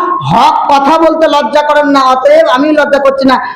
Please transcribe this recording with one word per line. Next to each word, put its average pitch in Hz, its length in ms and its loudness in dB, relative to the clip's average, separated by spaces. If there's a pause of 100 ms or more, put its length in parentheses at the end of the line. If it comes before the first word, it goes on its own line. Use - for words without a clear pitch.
(240)
হক 240 320 0 (120)
কথা 285 300 2
বলতে 320 300 0
লজ্জা 294 340 0
করেন 294 260 0
না, 277 120 2
অতএব 269 480 2
আমি 277 240 0
লজ্জা 285 280 0
করছি 269 280 0
না। 262 80 0 (200)